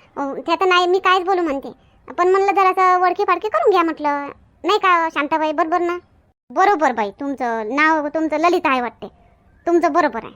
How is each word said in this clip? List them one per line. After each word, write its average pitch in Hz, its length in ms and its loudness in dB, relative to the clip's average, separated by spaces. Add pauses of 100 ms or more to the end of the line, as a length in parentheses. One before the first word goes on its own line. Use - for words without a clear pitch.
(160)
अ, 277 300 -6
त्या 330 80 0
तर 381 120 0
नाही, 359 200 2
मी 370 120 2
कायच 381 260 2
बोलू 359 180 0
म्हणते, 269 300 -6 (400)
पण 349 160 0
म्हणलं 392 240 2
जरासं 370 480 4
ओळखी 370 240 0
पाळखी 381 240 -2
करून 605 220 2
घ्या 359 120 4
म्हटलं. 294 440 -4 (380)
नाही 392 140 2
का 339 360 2
शांताबाई, 311 380 -2
बरोबर 330 260 0
ना? 349 200 -2 (520)
बरोबर 311 420 2
बाई, 214 180 -4
तुमचं 233 680 -6
नाव, 311 320 2
तुमचं 311 300 -4
ललिता 339 320 0
आहे 262 100 0
वाटते. 220 280 -10 (580)
तुमचं 339 260 2
बरोबर 240 320 0
आहे. - 120 -18